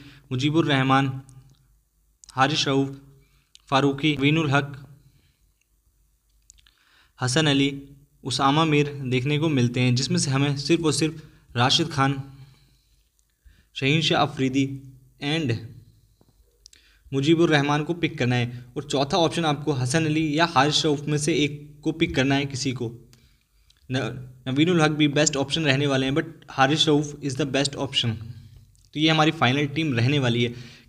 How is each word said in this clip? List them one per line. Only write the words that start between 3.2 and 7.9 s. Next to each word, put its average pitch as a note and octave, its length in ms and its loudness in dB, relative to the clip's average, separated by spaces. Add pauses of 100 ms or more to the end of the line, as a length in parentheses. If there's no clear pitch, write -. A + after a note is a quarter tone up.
फारूकी, C#3 460 2
वीनुल D3 360 2
हक, C#3 220 0 (2500)
हसन C3+ 280 2
अली, C#3 240 4 (520)